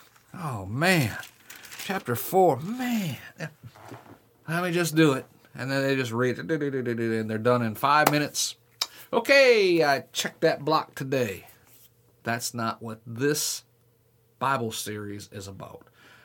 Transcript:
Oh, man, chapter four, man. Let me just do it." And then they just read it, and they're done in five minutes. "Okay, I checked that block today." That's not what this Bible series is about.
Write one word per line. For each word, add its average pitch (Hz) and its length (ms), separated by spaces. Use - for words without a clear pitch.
Oh, 123 300
man, 135 500
chapter 185 320
four, 170 420
man. 214 600
Let 175 160
me 175 80
just 165 240
do 156 160
it." 131 140
And 131 160
then 135 120
they 135 120
just 127 160
read 120 300
it, 170 100
and 120 800
they're 110 80
done 123 240
in 110 140
five 147 340
minutes. - 460
"Okay, 220 720
I 139 280
checked - 280
that 143 240
block 151 320
today." 127 500
That's 120 280
not 113 300
what 113 240
this 139 560
Bible 123 320
series 104 600
is 98 140
about. - 420